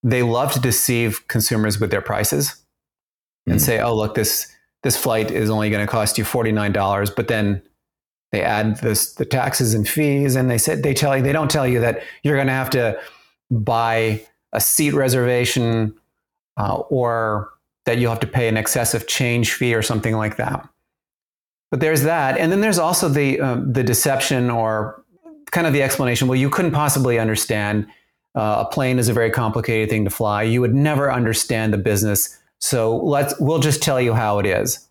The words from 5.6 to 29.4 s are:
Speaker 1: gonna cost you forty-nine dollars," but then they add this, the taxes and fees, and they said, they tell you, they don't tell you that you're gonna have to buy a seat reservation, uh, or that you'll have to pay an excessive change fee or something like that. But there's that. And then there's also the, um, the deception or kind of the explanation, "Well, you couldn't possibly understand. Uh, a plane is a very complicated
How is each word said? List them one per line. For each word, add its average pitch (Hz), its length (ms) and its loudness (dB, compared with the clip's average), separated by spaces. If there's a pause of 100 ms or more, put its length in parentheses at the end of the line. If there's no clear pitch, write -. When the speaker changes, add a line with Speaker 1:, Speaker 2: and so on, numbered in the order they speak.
Speaker 1:
gonna 104 160 0
cost 104 320 0
you 107 60 0
forty-nine 107 480 0
dollars," 101 360 0
but - 200 -4
then 104 340 0 (720)
they 101 100 0
add 107 360 0
this, 107 360 -2
the 113 100 -4
taxes 131 480 0
and 104 160 0
fees, 139 480 2
and 127 140 2
they 117 80 0
said, 147 240 -2
they 139 100 2
tell 139 240 2
you, 135 60 0
they 139 100 2
don't 151 180 0
tell 143 160 0
you 123 140 2
that 117 220 0 (200)
you're 143 140 2
gonna 135 160 2
have 131 180 -2
to 117 300 0 (500)
buy 113 680 0 (320)
a 110 80 0
seat 147 320 2
reservation, 123 1000 2 (640)
uh, 101 180 -2 (140)
or 117 600 -2 (360)
that 120 120 0
you'll 120 120 2
have 113 80 -2
to 113 80 -2
pay 120 220 0
an 110 80 2
excessive 113 500 -2
change 120 460 0
fee 120 220 0
or 110 80 0
something 110 340 -2
like 107 220 -4
that. - 280 -4 (1040)
But 135 100 -2
there's 156 240 2
that. 151 340 0
And 165 120 2
then 196 120 2
there's 208 160 2
also 170 320 0
the, 139 300 2
um, 131 300 0
the 127 120 2
deception 127 680 0
or 110 560 -2 (460)
kind 170 160 0
of 143 80 2
the 143 80 2
explanation, 127 440 0
"Well, 127 120 2
you 139 100 2
couldn't 175 240 0
possibly 131 460 2
understand. 107 680 0 (480)
Uh, 107 320 0
a - 60 -8
plane 127 260 0
is 120 120 2
a - 20 0
very 117 180 2
complicated 110 600 0